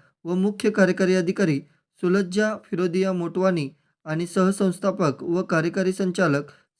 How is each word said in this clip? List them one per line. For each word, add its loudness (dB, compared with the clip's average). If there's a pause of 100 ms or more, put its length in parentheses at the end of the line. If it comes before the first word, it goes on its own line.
(240)
व -4
मुख्य 0
कार्यकारी 2
अधिकारी 0 (360)
सुलज्जा 0 (140)
फिरोदिया 0
मोटवानी 0 (340)
आणि -4
सहसंस्थापक 0
व -2
कार्यकारी 0
संचालक 0 (360)